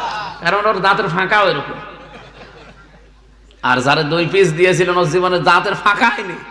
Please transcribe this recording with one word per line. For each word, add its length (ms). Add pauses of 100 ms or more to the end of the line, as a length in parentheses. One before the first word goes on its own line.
(400)
কারণ 260
ওর 140
দাঁতের 280
ফাঁকাও 400
এরকম। 320 (1800)
আর 180
যারা 220
দুই 240
পিস 260
দিয়েছিলেন, 440
ওর 120
জীবনে 300
দাঁতের 360
ফাঁকা 340
হয়নি। 260 (160)